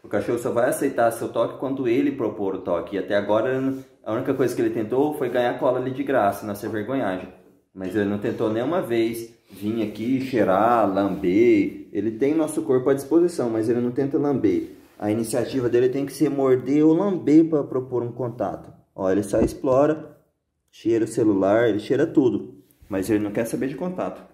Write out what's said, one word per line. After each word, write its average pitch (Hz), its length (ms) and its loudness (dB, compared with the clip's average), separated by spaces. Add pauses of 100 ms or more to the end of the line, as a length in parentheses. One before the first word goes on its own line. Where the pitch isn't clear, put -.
O - 40 -20
cachorro 117 300 -2
só 113 140 -4
vai 117 160 2
aceitar 135 420 0
seu 113 200 -8
toque - 280 -2
quando 135 300 -2
ele 139 240 2
propor 104 420 -4
o 90 60 -6
toque. 87 340 -4
E 95 60 0
até 101 160 -2
agora, 127 580 0 (300)
a 107 80 -4
única 131 220 -2
coisa 120 200 0
que 127 80 -2
ele 113 80 2
tentou 123 440 -2
foi 135 140 -4
ganhar 123 300 0
cola 135 220 0
ali 131 100 -4
de 135 140 -6
graça, 110 420 0
não 104 80 -6
ser 107 140 -8
vergonhagem. 104 600 -4 (460)
Mas 92 220 -6
ele 104 80 2
não 101 140 0
tentou 113 340 -2
nenhuma 135 280 -2
vez 117 540 -2 (160)
vir 107 320 -4
aqui, 110 380 -2
cheirar, 107 680 4
lamber. 98 1040 2
Ele 107 200 -2
tem 135 220 0
nosso 151 280 0
corpo 127 280 2
à 139 40 4
disposição, 160 560 0
mas 110 180 0
ele 120 120 0
não 123 100 -2
tenta 139 280 -2
lamber. 120 580 0 (200)
A 107 140 -2
iniciativa 117 580 -2
dele 120 200 4
tem 139 180 -2
que - 60 -10
ser 147 180 0
morder 135 560 2
ou 160 80 6
lamber 165 520 4
pra 156 180 0
propor 127 400 -4
um 117 80 -6
contato. 110 600 -6 (220)
Ó, 95 160 -2
ele 95 120 2
só 110 180 0
explora, 147 760 0 (540)
cheira 110 340 0
o - 40 -4
celular, 107 600 2
ele 104 100 0
cheira 131 280 0
tudo. 107 480 0 (340)
Mas 95 220 -4
ele 104 120 2
não 104 100 -6
quer 113 120 -2
saber 127 240 -4
de 143 60 -8
contato. 175 480 -8 (120)